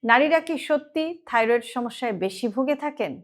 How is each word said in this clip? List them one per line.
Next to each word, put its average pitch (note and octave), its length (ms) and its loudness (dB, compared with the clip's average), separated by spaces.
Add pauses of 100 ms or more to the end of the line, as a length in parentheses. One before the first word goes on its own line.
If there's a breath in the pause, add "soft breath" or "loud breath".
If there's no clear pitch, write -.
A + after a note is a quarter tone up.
নারীরা C#4+ 380 6
কি D#4+ 160 -4 (120)
সত্যি D4+ 360 -2 (240)
থাইরয়েড A#3 360 2 (100)
সমস্যায় A#3+ 400 -4 (100)
বেশি F#3+ 300 -4
ভুগে C4 300 0
থাকেন? A#3+ 280 -4 (120)